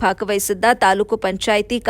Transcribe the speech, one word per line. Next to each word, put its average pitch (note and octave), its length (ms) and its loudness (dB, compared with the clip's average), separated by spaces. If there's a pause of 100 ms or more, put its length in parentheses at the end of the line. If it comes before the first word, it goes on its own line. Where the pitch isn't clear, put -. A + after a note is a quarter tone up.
ಭಾಗವಹಿಸಿದ್ದ G3+ 600 -2 (200)
ತಾಲೂಕು G3 320 2
ಪಂಚಾಯಿತಿ G#3 600 -2 (120)